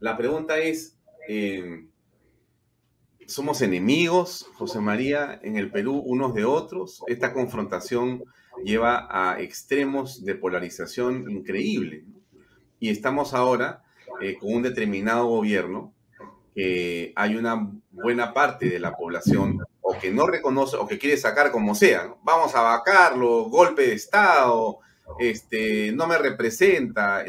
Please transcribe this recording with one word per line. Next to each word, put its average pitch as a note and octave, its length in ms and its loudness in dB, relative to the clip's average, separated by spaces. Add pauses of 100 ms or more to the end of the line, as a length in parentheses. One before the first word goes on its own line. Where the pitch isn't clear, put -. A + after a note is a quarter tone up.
La A2 160 -4
pregunta D#3 420 -2
es, D#3+ 400 -4 (300)
eh, F#2+ 580 -6 (1400)
¿somos C#3+ 360 -6
enemigos, D#3 920 0
José G#2+ 260 -6
María, C3 640 -2
en G#2+ 140 -6
el G2 140 -4
Perú B2 340 -2
unos B2+ 300 -2
de G#2+ 100 0
otros? E3 640 -4
Esta B2 260 -2
confrontación B2 920 -4 (400)
lleva A2+ 460 0
a F#2 300 0
extremos C3+ 840 -4
de F#2+ 100 -4
polarización F#2 960 -4
increíble, G2 760 -4
¿no? - 60 -20 (680)
Y A2+ 100 -2
estamos C3+ 420 -2
ahora, B2+ 500 0 (380)
eh, F#2+ 180 -6
con G2+ 140 -6
un A#2+ 100 0
determinado A2 640 0
gobierno, G#2 680 -2 (600)
que F2 640 -2
hay G#2 180 0
una A2+ 380 -2 (180)
buena A#2 440 -2
parte C#3 340 0
de F2 100 -2
la E2+ 160 -6
población F#2 640 0 (400)
que F#2 100 -4
no B2+ 160 2
reconoce C#3 500 0
o G#2 100 -4
que G#2+ 120 -6
quiere C#3+ 180 0
sacar C#3 340 2
como A2+ 240 0
sea, B2 320 4
¿no? - 160 -16
"Vamos D#3+ 320 2
a A#2+ 80 4
vacarlo, A#2+ 840 4
golpe D#3+ 340 6
de A#2+ 120 4
Estado, B2+ 840 4 (400)
este, A2 760 -2
no E3 140 0
me E3 120 4
representa", D3 1120 2